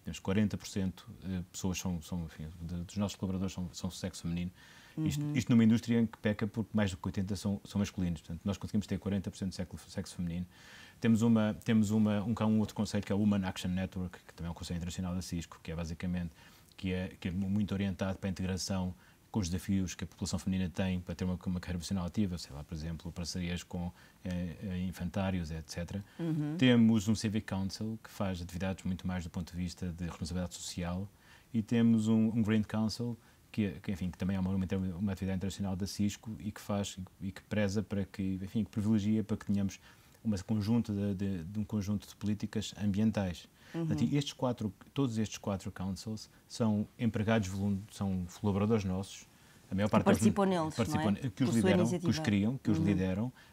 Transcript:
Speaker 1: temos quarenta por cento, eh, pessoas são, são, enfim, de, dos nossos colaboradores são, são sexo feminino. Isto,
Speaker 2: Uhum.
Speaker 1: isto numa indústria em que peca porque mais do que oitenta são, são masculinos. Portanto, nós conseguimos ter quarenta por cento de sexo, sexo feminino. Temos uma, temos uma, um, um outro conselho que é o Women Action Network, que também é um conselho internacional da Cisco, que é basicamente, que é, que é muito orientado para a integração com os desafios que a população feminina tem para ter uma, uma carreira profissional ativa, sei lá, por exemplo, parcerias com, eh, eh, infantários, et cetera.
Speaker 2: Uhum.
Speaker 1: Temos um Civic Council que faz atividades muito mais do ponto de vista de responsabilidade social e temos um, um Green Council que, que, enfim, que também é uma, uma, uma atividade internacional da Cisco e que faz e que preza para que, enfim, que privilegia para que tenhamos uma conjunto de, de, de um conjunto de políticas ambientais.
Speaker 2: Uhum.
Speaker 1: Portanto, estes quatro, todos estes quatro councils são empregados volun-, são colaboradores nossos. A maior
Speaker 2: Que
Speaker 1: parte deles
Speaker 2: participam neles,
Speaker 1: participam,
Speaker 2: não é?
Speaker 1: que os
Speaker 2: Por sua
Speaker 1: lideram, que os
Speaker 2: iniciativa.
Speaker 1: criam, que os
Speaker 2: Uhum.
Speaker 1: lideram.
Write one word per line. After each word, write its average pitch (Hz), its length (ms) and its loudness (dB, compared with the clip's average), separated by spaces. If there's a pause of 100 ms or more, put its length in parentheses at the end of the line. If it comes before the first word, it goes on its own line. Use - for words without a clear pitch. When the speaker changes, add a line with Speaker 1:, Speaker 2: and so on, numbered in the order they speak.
Speaker 1:
temos 82 160 -8
quarenta 101 380 2
por - 100 -8
cento, 95 400 -4 (180)
eh, 92 180 -4 (100)
pessoas 90 260 -2
são, 87 220 -2
são, 85 240 -6
enfim, 78 220 -12 (160)
de, 85 120 -6 (100)
dos - 120 -10
nossos 101 200 -2
colaboradores 92 360 -4
são, 90 200 -6
são - 180 -6
sexo - 320 -8
feminino. 85 280 -2 (460)
Isto, 151 260 -2
Speaker 2:
Uhum. 147 140 -2
Speaker 1:
isto 127 140 0
numa 117 120 10
indústria 117 380 6
em 113 60 4
que - 120 -6
peca 110 280 0
porque 107 260 -4
mais 104 180 4
do 90 60 -6
que - 100 -6
oitenta 95 300 -2
são, 101 300 -2
são - 120 -2
masculinos. 90 440 0
Portanto, 82 220 -10
nós 98 120 0
conseguimos 101 300 -2
ter 98 120 -2
quarenta 98 320 -2
por - 60 -14
cento 95 140 -4
de - 60 -10
sexo, 92 220 -6 (100)
sexo - 280 -8
feminino. 87 300 -4 (540)
Temos 113 220 6
uma, 110 420 6
temos 110 260 4
uma, 104 320 4
um, 110 160 0
um 110 200 4
outro 107 160 0
conselho 104 280 0
que - 80 -4
é 104 40 2
o 95 40 2
Women 101 280 4
Action 92 240 -4
Network, 90 560 -2
que - 80 -20
também 85 140 -6
é - 20 -4
um 85 40 -4
conselho 87 220 -6
internacional 87 380 -4
da 92 80 -2
Cisco, - 400 -6
que - 80 -12
é 80 40 -4
basicamente, 85 560 -4 (460)
que 92 160 -2
é, 92 160 -2 (100)
que - 100 -2
é - 20 0
muito 98 420 0
orientado 95 460 -2
para 101 100 -4
a - 20 0
integração 92 640 -2 (360)
com - 80 0
os 95 100 0
desafios 92 460 0
que - 80 -10
a 87 40 -6
população - 340 -4
feminina 92 280 0
tem 92 320 -2
para 87 140 -6
ter 92 100 -4
uma, 90 220 -2
uma 90 140 -2
carreira 90 180 -6
profissional 90 260 -2
ativa, 90 320 0
sei 73 180 -10
lá, 73 100 -10
por - 100 -10
exemplo, 80 380 -6
parcerias 87 500 -4
com, 87 280 -6 (340)
eh, 90 380 -4
eh, 92 260 -4
infantários, 90 640 -2
et 80 180 -8
cetera. 95 340 -6 (140)
Speaker 2:
Uhum. 156 400 -2
Speaker 1:
Temos 113 480 8
um 113 80 4
Civic 107 320 -2
Council 104 560 -4
que - 80 -18
faz 92 320 -4
atividades 90 420 -4
muito 90 220 -2
mais 90 160 -2
do 85 80 -8
ponto 87 220 -6
de 87 40 -8
vista 90 360 -4
de 87 120 -6
responsabilidade 87 500 -4
social 90 540 -4 (460)
e 113 80 2
temos 117 460 4
um, 110 220 6
um 113 120 2
Green 107 220 4
Council 110 520 -2 (360)
que, 104 180 0 (120)
que, 107 100 -6
enfim, 92 180 -2
que - 80 -10
também 95 180 0
é 95 40 0
uma, 92 100 0
uma, 95 160 0 (320)
uma 98 140 0
atividade 95 240 -2
internacional 95 400 -2
da 95 100 -2
Cisco 104 540 -2
e 104 100 -4
que - 100 -12
faz 101 380 -2 (220)
e 95 120 -6
que - 100 -14
preza 107 400 0
para 101 220 -2
que, 95 380 -2
enfim, 104 220 0
que 92 60 -10
privilegia 110 520 2
para 104 140 -2
que - 100 -10
tenhamos 101 320 0 (460)
uma 107 140 0
conjunto 107 540 2
de, 101 220 0
de, 95 300 -2
de 104 140 -6
um 107 60 0
conjunto 104 420 -2
de - 100 -18
políticas 104 640 -2
ambientais. 101 680 2 (260)
Speaker 2:
Uhum. 165 120 -2
Speaker 1:
Portanto, 151 280 2
estes 147 180 0
quatro, 113 400 -2 (200)
todos 131 240 0
estes 110 220 -2
quatro 98 340 -4
councils 98 560 -6 (200)
são 107 380 2 (120)
empregados 110 500 2
volun-, 98 320 0 (100)
são 95 360 -2 (140)
colaboradores 104 440 4
nossos. 95 420 -4 (440)
A - 40 -6
maior 101 120 4
Speaker 2:
Que - 60 0
Speaker 1:
parte 208 140 6
deles 196 120 6
Speaker 2:
participam 208 280 6
neles, 165 280 2
Speaker 1:
participam, 156 380 2
Speaker 2:
não - 0 -
é? - 20 4
Speaker 1:
que - 120 -6
os 120 60 -4
Speaker 2:
Por 131 140 2
sua 110 80 2
Speaker 1:
lideram, 98 220 6
que - 60 6
os 117 100 2
Speaker 2:
iniciativa. 165 300 0
Speaker 1:
criam, 107 360 4
que - 120 -2
os 101 80 4
Speaker 2:
Uhum. 82 60 4
Speaker 1:
lideram. 95 480 2 (200)